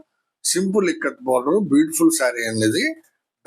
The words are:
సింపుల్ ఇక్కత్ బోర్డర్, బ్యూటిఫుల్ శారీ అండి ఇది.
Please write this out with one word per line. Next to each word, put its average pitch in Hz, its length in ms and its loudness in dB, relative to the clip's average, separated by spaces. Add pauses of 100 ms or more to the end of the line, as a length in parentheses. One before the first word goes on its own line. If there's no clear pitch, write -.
(520)
సింపుల్ 190 420 0
ఇక్కత్ - 340 -6
బోర్డర్, 131 320 2 (120)
బ్యూటిఫుల్ 156 460 2
శారీ 120 320 0
అండి 110 200 0
ఇది. 214 140 -2 (640)